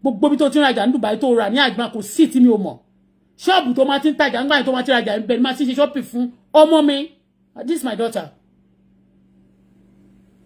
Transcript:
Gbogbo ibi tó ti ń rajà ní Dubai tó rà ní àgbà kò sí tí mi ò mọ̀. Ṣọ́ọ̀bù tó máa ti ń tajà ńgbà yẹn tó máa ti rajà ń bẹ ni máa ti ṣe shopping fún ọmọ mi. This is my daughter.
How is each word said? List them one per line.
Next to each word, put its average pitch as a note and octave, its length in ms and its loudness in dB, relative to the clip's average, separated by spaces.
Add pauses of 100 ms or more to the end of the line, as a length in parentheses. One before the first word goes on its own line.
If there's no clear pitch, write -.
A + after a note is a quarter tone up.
Gbogbo B3+ 260 0
ibi D4 80 2
tó C#4+ 140 2
ti C#4+ 80 0
ń D4 40 4
rajà A#3 240 2
ní B3+ 60 2
Dubai G#3+ 260 -2
tó B3 180 0
rà G#3 140 0
ní A#3+ 80 -2
àgbà A#3+ 340 -2
kò G#3+ 100 -10
sí D#4 260 2
tí B3+ 120 0
mi B3 80 8
ò A3 100 4
mọ̀. D#3+ 200 -6 (600)
Ṣọ́ọ̀bù E4 360 0
tó C4+ 100 2
máa C#4 160 0
ti D4+ 100 0
ń C#4+ 60 -6
tajà C4 280 -2
ńgbà D4 120 0
yẹn C4 100 0
tó C4 60 -2
máa B3 100 -2
ti C4+ 100 -4
rajà A#3 260 -2
ń A3 80 -8
bẹ A#3+ 100 0
ni A#3 60 0
máa B3+ 120 -2
ti C#4 120 -4
ṣe B3+ 80 -4
shopping C#4+ 300 0
fún B3 260 -6 (220)
ọmọ D#4 320 6
mi. C#4+ 260 -2 (460)
This D#4 220 -6
is - 60 -12
my A#3 120 -6
daughter. A3 320 -6 (2250)